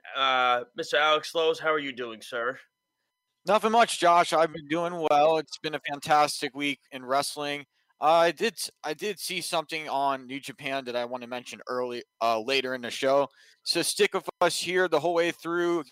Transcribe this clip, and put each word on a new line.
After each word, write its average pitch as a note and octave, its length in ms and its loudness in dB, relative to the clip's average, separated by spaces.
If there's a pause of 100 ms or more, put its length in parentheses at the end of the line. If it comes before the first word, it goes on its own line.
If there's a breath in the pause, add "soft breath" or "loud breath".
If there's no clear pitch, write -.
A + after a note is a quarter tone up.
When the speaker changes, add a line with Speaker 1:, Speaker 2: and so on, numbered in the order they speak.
(160)
Speaker 1:
Uh, B2+ 480 2 (120)
Mister D#3 220 0
Alex D3+ 340 2
Slows, D#3+ 260 2
how D#3 140 0
are D#3 60 0
you C#3 140 -6
doing, A#2 280 -10
sir? B2+ 380 -4 (880)
Speaker 2:
Nothing G#3+ 260 2
much, A3+ 260 4
Josh. F3 360 4
I've D#3+ 180 4
been D#3 160 -14
doing E3+ 420 -2
well. D3+ 280 4
It's - 180 -8
been D#3 180 -8
a C#3 60 -8 (100)
fantastic D3 640 0
week C#3+ 260 -4 (120)
in C3 100 -12
wrestling. C#3+ 600 -4 (340)
Uh, D3+ 140 4
I E3+ 200 6
did, E3+ 260 -4 (260)
I D3+ 80 -4
did F#3 260 -8
see F3+ 220 -8
something D#3 480 -6
on C3+ 380 -2
New C3+ 120 -10
Japan C3+ 460 -8
that A#2+ 120 -6
I A#2+ 100 -2
wanna B2 200 -10
mention B2 400 -12
early, B2 360 -6 (180)
uh, A2+ 200 2
later C3 340 -2
in B2 80 -8
the A#2 80 -8
show. C3+ 380 2 (340 soft breath)
So - 180 -2
stick G3 320 0
with F#3 160 -6 (140)
us E3+ 160 2
here F3+ 280 0
the D#3+ 140 2
whole E3+ 140 0
way E3+ 160 2
through E3+ 600 -2